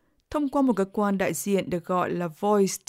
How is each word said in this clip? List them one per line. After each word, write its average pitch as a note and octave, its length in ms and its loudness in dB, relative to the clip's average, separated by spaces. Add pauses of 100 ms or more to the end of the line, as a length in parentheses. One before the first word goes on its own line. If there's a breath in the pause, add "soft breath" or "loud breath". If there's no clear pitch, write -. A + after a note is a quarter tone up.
(300)
thông D4+ 180 -2
qua C#4 140 2
một C4 140 4
cơ G3 80 0
quan G3 340 0
đại F#3 160 0
diện G3 360 -2
được F3 140 -4
gọi F3+ 260 -2
là F3 180 -4
Voice G3 460 2 (140)